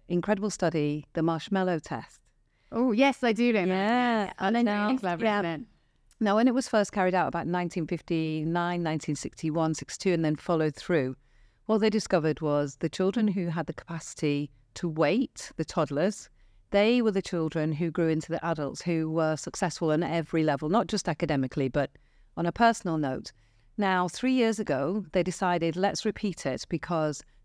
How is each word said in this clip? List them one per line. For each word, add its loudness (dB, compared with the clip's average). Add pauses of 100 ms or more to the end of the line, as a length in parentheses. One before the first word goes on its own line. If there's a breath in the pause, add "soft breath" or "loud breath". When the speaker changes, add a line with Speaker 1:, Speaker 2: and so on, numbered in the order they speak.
Speaker 1:
incredible 0
study, 0 (100)
the 0
marshmallow 0
test. -10 (500)
Speaker 2:
Oh, 0
yes, 2
I 4
do 4
know 2
that. 2
Speaker 1:
Yeah. 2
Speaker 2:
That's -10
Speaker 1:
And 0 (120)
Speaker 2:
now 0
Speaker 1:
now 0
Speaker 2:
clever, -2
Speaker 3:
Yeah. 2
Speaker 2:
isn't -4
it? -16 (540)
Speaker 1:
Now, 4
when 6
it 4
was 0
first 2
carried 2
out 2
about -4
nineteen -2
fifty-nine, -2
nineteen -2
sixty-one, -2
sixty-two, -2
and 2
then 2
followed 0
through, 0 (480)
what 2
they 4
discovered 2
was 0
the -2
children 0
who -2
had -4
the -10
capacity -4 (260)
to -4
wait, 0
the -2
toddlers, -2 (400)
they 4
were 2
the 0
children -2
who -2
grew 2
into 0
the -4
adults -4
who 0
were 0
successful -2
on 2
every 0
level, 0
not 2
just -2
academically, 0
but 0 (460)
on -2
a -2
personal 2
note. -4 (440)
Now, 2
three -2
years 2
ago, -2
they 2
decided, 0
"Let's 0
repeat -4
it," -4
because -2 (220)